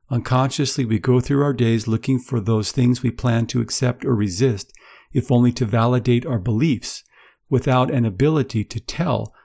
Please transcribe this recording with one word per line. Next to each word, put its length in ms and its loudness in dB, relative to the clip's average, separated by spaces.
unconsciously 800 -2
we 120 0
go 220 2
through 220 2
our 100 2
days 340 0
looking 320 0
for 220 -4
those 320 0
things 300 2
we 80 0
plan 380 0
to 120 -2
accept 460 -4
or 80 2
resist, 580 0
if 180 -2
only 220 4
to 140 -2
validate 580 0
our 140 -2
beliefs, 640 -2
without 440 2
an 120 2
ability 600 0
to 160 -10
tell 520 -4